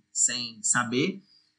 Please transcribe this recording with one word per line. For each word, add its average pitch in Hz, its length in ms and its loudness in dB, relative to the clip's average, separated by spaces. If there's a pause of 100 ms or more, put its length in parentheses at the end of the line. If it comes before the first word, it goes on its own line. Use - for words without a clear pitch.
(120)
sem 120 500 -2
saber. 127 600 0 (360)